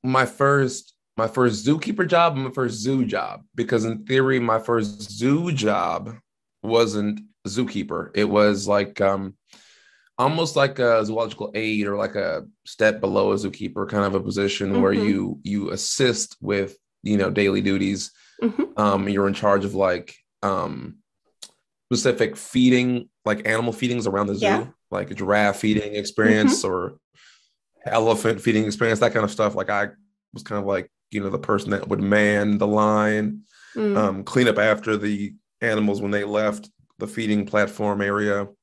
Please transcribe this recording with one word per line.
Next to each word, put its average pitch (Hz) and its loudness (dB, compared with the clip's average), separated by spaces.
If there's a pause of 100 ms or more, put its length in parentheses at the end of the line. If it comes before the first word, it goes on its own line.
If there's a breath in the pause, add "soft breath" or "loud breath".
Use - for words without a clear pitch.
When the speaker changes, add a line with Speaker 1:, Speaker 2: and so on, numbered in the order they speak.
Speaker 1:
my 131 4
first, 139 0 (240)
my 113 0
first 110 2
zookeeper 160 0
job, 170 4
my 131 -4
first 120 -4
zoo 127 0
job, 87 -4 (120)
because 113 0
in 113 -6
theory, 131 2
my 113 2
first 110 -2
zoo 139 0
job 104 -2 (460)
wasn't 104 0 (260)
zookeeper. 95 -6
It 104 2
was 104 2
like, 101 0
um, 98 0 (800 soft breath)
almost 156 0
like 139 0
a 117 4
zoological 110 -6
aide 107 -2
or 101 -4
like 104 -4
a 85 -4 (180)
step 107 2
below 98 2
a 101 2
zookeeper 98 -6
kind 101 0
of 98 -2
a 95 2
position 98 -2
where 98 4
Speaker 2:
Mm-hmm. 104 2
Speaker 1:
you, 98 -2
you 101 -4
assist - -2
with, 98 -2 (280)
you 104 0
know, 95 2
daily 98 2
duties. 98 -2 (300 soft breath)
Speaker 2:
Mm-hmm. 233 -2
Speaker 1:
Um, 101 2
you're 98 2
in 98 0
charge 101 2
of, 98 -6
like, 92 -2 (260)
um, 87 -4 (960)
specific 117 0
feeding, 123 2 (160)
like, 107 -2
animal 113 0
feedings 120 -2
around 101 0
the 101 -2
zoo, 147 -2
Speaker 2:
Yeah. 196 0 (240)
Speaker 1:
like 98 -6
a 101 -10
giraffe 101 2
feeding 104 -2
experience 107 2
Speaker 2:
Mm-hmm. 92 -2
Speaker 1:
or 90 -6 (840 soft breath)
elephant 113 2
feeding 110 2
experience, 110 0
that 117 2
kind 107 0
of 104 -2
stuff. 107 -2
Like, 104 -4
I 104 -2 (440)
was - -16
kind 104 -6
of 98 -6
like, 95 -2 (200)
you 107 -4
know, 101 -4
the 98 -4
person 104 -2
that 101 -2
would 101 -2
man 104 2
the 107 2
line, 107 0 (340 loud breath)
Speaker 2:
Mm. - 0
Speaker 1:
um, 98 0
clean 123 2
up 107 2
after 107 2
the 104 -4 (260)
animals 107 0
when 101 -4
they 101 0
left 107 -2 (280)
the 104 -6
feeding 104 -2
platform 104 -2
area 101 0 (140)